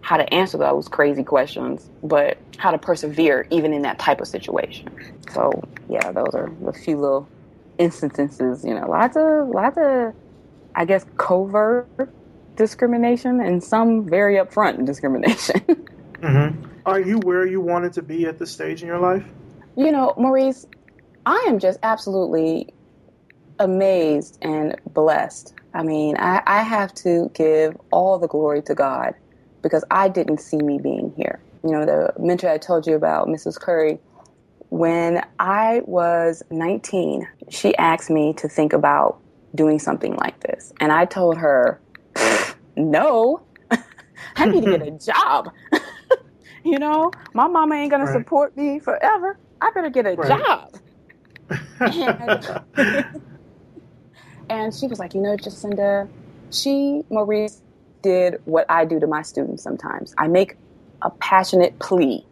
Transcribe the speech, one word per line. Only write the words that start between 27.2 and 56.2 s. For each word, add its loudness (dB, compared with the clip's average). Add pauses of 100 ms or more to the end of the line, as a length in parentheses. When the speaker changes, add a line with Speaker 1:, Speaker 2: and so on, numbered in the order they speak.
Speaker 1:
give 2 (140)
all 4
the -2
glory 0
to -4
God -2 (480)
because 0
I 4
didn't 0
see -6
me 0
being -4
here. -4 (240)
You 0
know, 0
the 2
mentor 0
I 0
told -2
you 2
about, 0
Missus -6
Curry, 0 (680)
when 0 (140)
I 2
was 0
nineteen, -4 (220)
she 0
asked 0
me 2
to -8
think 0
about 2 (340)
doing 2
something -4
like -6
this. -8
And 2
I 4
told 0
her, 2 (960)
"No, 2 (160)
<laughs> -8
I 4
need 4
to 2 (100)
get 0
a -10
Speaker 2:
<laughs> -16
Speaker 1:
job." 0 (200)
<laughs> 2 (840)
You 2
know, 0 (240)
my 4
mama 2
ain't -2
gonna 2
Speaker 2:
Right. -2
Speaker 1:
support 0
me -2
forever. 0 (240)
I 2
better -4
get 0
a -2
Speaker 2:
Right. 2
Speaker 1:
job. -2 (760)
Speaker 2:
<laughs> -10
Speaker 1:
And, -2 (100)
<laughs> 0 (1400)
and -6
she -8
was -8
like, -12
"You -2
know, 0
Jacinda," -2 (440)